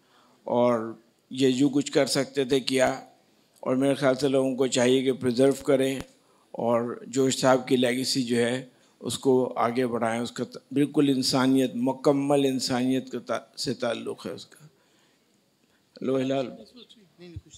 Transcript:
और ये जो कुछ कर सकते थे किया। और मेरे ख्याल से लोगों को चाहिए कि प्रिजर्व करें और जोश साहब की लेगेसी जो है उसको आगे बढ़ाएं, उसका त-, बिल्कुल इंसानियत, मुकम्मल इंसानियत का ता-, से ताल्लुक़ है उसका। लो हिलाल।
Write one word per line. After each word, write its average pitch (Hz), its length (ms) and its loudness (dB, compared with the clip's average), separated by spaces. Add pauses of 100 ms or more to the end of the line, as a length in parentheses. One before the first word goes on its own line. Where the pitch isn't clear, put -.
(460)
और 117 520 0 (320)
ये 131 220 2
जो 139 160 2
कुछ 139 200 0
कर 139 180 2
सकते 135 380 -2
थे 135 160 0
किया। 127 280 0 (760)
और 131 140 0
मेरे 139 180 2
ख्याल 131 200 2
से 135 140 0
लोगों 131 260 0
को 131 140 0
चाहिए 127 340 2
कि 131 100 0
प्रिजर्व 127 440 2 (100)
करें 135 360 0 (520)
और 117 540 -2
जोश 131 340 0
साहब 127 260 4
की 135 80 4
लेगेसी 127 460 0
जो 120 140 0
है 123 340 -2 (300)
उसको 127 440 2 (140)
आगे 120 280 0
बढ़ाएं, 113 340 -2
उसका 120 240 -6
त-, - 180 -14 (120)
बिल्कुल 143 360 2
इंसानियत, 131 640 2
मुकम्मल 139 720 2
इंसानियत 131 640 -2
का 123 60 -8
ता-, - 400 -8
से 127 160 -6
ताल्लुक़ 113 540 -6
है 87 60 -10
उसका। - 340 -20 (1300)
लो 131 160 -2
हिलाल। 131 280 -2 (1120)